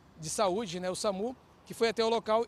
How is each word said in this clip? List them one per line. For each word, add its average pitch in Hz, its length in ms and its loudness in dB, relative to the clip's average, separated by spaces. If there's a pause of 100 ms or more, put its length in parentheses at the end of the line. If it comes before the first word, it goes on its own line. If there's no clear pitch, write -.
(220)
de 156 80 -10
saúde, 185 500 0
né, 180 100 -4
o 185 60 -4
samu, 214 400 -2 (300)
que - 80 -12
foi 226 160 2
até 226 140 0
o 226 40 4
local 226 400 2